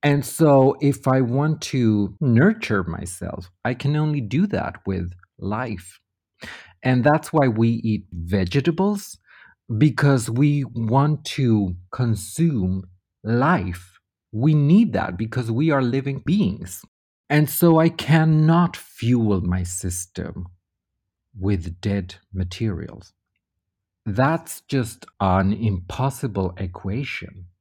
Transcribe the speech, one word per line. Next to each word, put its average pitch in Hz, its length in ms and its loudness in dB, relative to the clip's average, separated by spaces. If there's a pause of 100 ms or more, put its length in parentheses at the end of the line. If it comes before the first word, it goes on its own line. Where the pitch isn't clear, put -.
And 143 220 2
so 139 560 6
if 139 260 0
I 131 140 2
want 139 420 -2
to 110 580 0
nurture 135 640 2
myself, - 680 -10 (140)
I 123 100 -2
can 139 220 -2
only 151 240 -2
do 127 280 -2
that - 280 -6 (100)
with 90 260 -4 (260)
life. 104 640 -8 (840)
And 127 220 2
that's 151 280 2
why 143 160 4
we 113 200 2
eat 113 440 -2
vegetables, 139 1040 -2 (600)
because 135 520 2
we 143 340 0 (100)
want 135 500 0
to 107 500 0 (160)
consume 110 920 -2 (400)
life. 117 760 -2 (340)
We 135 220 2
need 151 380 4
that - 240 -4
because 113 340 -6
we 143 200 0
are 139 120 2
living 135 420 -2
beings. - 600 -2 (440)
And 147 220 2
so 165 300 4
I 165 80 6
cannot 160 880 4
fuel 113 640 0
my 90 240 -2
system 90 840 -8 (920)
with 92 420 -4
dead 98 340 -4 (180)
materials. 92 800 -6 (920)
That's 135 640 -2
just - 360 -4 (140)
an 95 340 2
impossible 98 1040 -4
equation. 95 880 -10 (140)